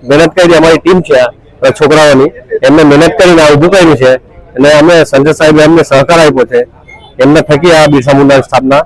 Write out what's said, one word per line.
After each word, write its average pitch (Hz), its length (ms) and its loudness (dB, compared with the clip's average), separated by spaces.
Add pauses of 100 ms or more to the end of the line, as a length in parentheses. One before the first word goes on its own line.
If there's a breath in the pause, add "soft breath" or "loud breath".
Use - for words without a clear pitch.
મહેનત 151 300 0
કરી, 175 240 2
અમારી 160 260 0
ટીમ 180 180 0
છે 151 180 -2
આ - 520 -6
છોકરાઓની, 147 580 0 (320)
એમને 147 220 2
મહેનત 151 320 0
કરીને 170 280 0
આ 151 100 2
ઊભું 151 180 0
કર્યું 170 260 0
છે 127 140 0 (420)
અને 131 200 0
અમે 156 220 2 (100)
સંજય 143 280 -2
સાહેબે 156 300 0
અમને 160 200 2
સહકાર 139 360 0
આપ્યો 135 260 0
છે, 120 140 -4 (580)
એમના 147 320 0
થકી 156 240 0
આ 156 140 2
બિરસા 139 300 0
મુંડાની 139 300 0
સ્થાપના 135 380 -2